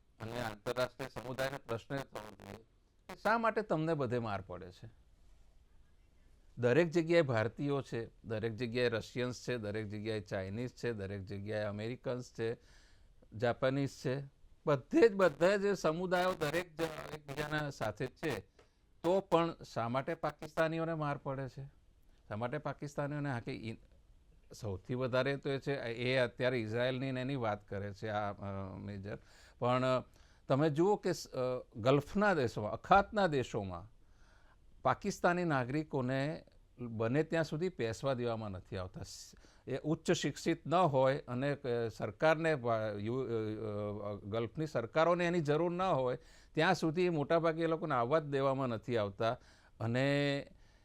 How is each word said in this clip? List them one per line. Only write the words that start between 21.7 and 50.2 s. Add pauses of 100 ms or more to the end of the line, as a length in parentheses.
શા
માટે
પાકિસ્તાનીઓને,
હા,
કે
ઈ-, (840)
સૌથી
વધારે
તો
એ
છે,
એ
અત્યારે
ઇઝરાયલની
ને
એની
વાત
કરે
છે
આ,
અ,
મેજર. (400)
પણ,
અ, (440)
તમે
જુઓ
કે
સ-,
અ, (140)
ગલ્ફના
દેશોમાં,
અખાતના
દેશોમાં (920)
પાકિસ્તાની
નાગરિકોને (340)
બને
ત્યાં
સુધી
પેસવા
દેવામાં
નથી
આવતા.
સ-, (340)
એ
ઉચ્ચ
શિક્ષિત
ન
હોય (100)
અને,
અ,
સરકારને
વા-,
યુ-,
અ, (500)
અ, (100)
ગલ્ફની
સરકારોને
એની
જરૂર
ન
હોય (360)
ત્યાં
સુધી
મોટાભાગે
એ
લોકોને
આવવા
જ
દેવામાં
નથી
આવતા. (420)
અને (380)